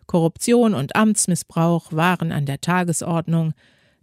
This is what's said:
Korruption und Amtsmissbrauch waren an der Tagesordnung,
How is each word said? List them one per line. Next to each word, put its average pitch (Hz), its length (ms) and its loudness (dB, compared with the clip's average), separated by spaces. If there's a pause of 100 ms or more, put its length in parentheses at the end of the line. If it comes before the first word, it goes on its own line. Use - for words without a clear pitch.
Korruption 214 680 2
und 131 200 -4
Amtsmissbrauch 170 960 0
waren 165 400 -2
an 147 120 -2
der 139 160 -6
Tagesordnung, 165 920 -2 (480)